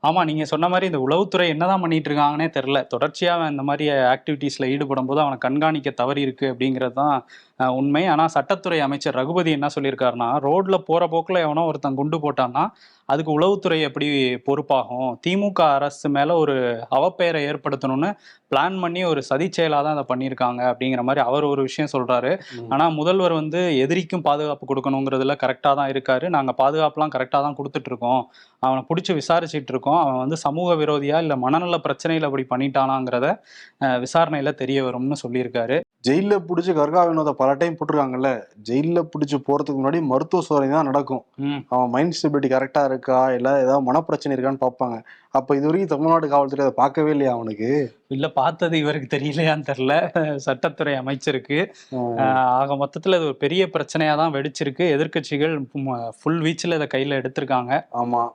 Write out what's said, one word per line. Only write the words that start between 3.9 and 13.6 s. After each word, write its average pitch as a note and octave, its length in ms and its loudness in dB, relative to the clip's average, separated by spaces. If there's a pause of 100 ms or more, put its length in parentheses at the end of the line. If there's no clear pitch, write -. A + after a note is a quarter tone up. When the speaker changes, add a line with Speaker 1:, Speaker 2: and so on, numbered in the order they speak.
Speaker 1:
ஆக்டிவிட்டீஸ்ல C3+ 640 0
ஈடுபடும் C3+ 380 -2
போது C#3 140 0
அவனை C#3+ 180 0
கண்காணிக்க D3 520 0
தவறி C3+ 300 -2
இருக்கு C3+ 260 -2
அப்படிங்கிறது B2+ 460 -2
தான், D3 220 0 (440)
அஹ், C3 160 0
உண்மை. C#3+ 320 0
ஆனா D#3 200 4
சட்டத்துறை D#3+ 540 0
அமைச்சர் C#3 340 -2
ரகுபதி C3 360 0
என்ன D3 160 0
சொல்லியிருக்காருன்னா, C3 600 0 (120)
ரோட்ல F#3 380 2
போற E3+ 280 2
போக்குல E3 340 0
எவனோ D#3 260 0
ஒருத்தன் D3 280 -4
குண்டு D3+ 240 -2
போட்டான்னா C#3+ 460 0 (440)
அதுக்கு D#3 240 0
உளவுத்துறை F3 480 2